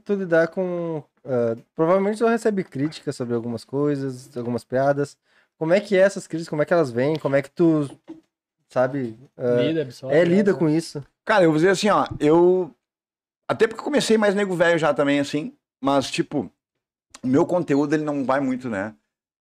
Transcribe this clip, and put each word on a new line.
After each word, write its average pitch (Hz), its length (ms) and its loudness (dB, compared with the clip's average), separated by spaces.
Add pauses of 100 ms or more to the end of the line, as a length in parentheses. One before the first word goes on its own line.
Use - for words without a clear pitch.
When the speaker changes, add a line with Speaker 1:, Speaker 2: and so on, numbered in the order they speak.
Speaker 1:
tu 202 100 -4
lidar 165 340 0
com, 170 540 -6 (220)
ah, 120 320 -2 (180)
provavelmente 196 440 0
tu 233 80 0
recebe 226 380 0
críticas 143 520 -6
sobre 120 180 -4
algumas 117 300 -6
coisas, 135 720 -6
algumas 120 280 -6
piadas. 139 520 0 (420)
Como 160 160 -2
é 208 60 4
que 208 160 -2
é 185 40 6
essas 196 260 2
críticas? 165 220 -8
Como 151 140 -2
é - 20 -2
que - 80 -4
elas 165 180 2
vêm? 135 280 0
Como 139 160 -2
é 143 80 2
que - 80 -16
tu, 156 400 2 (760)
sabe, 131 500 -4 (180)
ah, 123 240 0
Speaker 2:
Lida, 156 220 0
absorve, 131 340 -4
Speaker 1:
é, 170 80 6
lida 190 280 2
Speaker 2:
né? - 60 -6
Speaker 1:
com 165 100 2
isso? 151 340 -2 (220)
Speaker 3:
Cara, 208 200 4
eu 165 60 6
vou 156 80 2
dizer 175 120 4
assim, 196 200 0
ó, 156 160 2 (140)
eu, 170 500 4 (800)
até 202 180 0
porque - 140 -4
eu - 40 -10
comecei 233 320 2
mais 208 180 2
nego 196 200 -2
velho 170 240 2
já 147 160 2
também, 143 260 2
assim, 147 320 -6 (280)
mas, 139 300 0
tipo, 147 400 -6 (720)
o - 40 -6
meu 135 180 2
conteúdo, 147 500 0
ele 156 100 0
não 147 200 -4
vai 131 160 0
muito, 127 300 -4
né, 107 240 -6 (500)